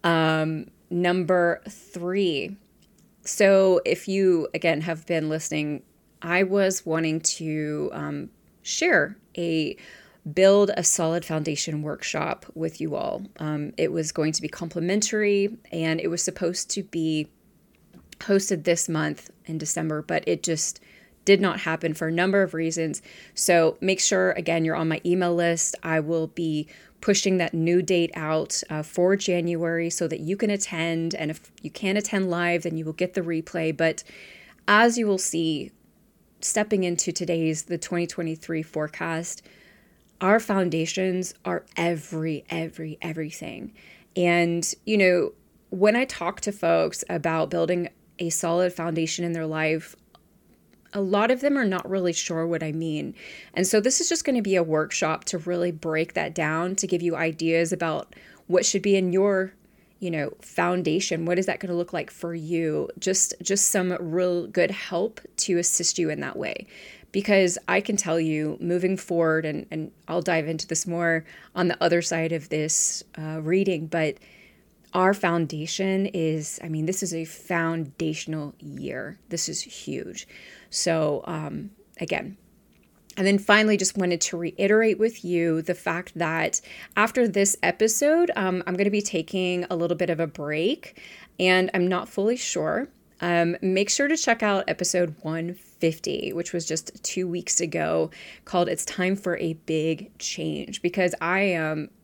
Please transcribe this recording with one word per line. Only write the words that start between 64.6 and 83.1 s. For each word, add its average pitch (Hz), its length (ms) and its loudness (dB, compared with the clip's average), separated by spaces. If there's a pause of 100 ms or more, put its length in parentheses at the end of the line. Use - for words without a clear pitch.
help 190 500 -4 (160)
to 175 220 0
assist - 400 0
you 160 100 0
in 147 120 -4
that 139 160 -8
way. - 280 -8 (480)
Because 196 440 4 (100)
I 185 120 2
can 208 160 -2
tell 170 240 0
you, 156 400 0
moving 180 380 0
forward, 160 480 2
and, 151 260 -4
and 156 200 -8 (180)
I'll 170 120 -2
dive 160 260 0
into 160 200 -6
this - 180 -4
more 165 380 0 (320)
on 180 140 2
the - 120 -2
other 170 200 4
side 165 320 -2
of 156 160 -6
this, - 520 -2 (160)
uh, 156 240 -8
reading, 170 460 2
but 156 300 0 (760)
our 185 200 4
foundation 185 920 0
is, 160 540 -2
I 170 60 -10
mean, 156 180 -2
this 185 160 -2
is 175 120 -4
a 165 100 -6
foundational 160 1400 -4
year. 139 580 -10 (120)
This 165 180 -4
is 151 140 -6
huge. - 640 -10 (420)
So, 156 560 0
um, 156 460 -8 (280)
again, - 380 -6 (800)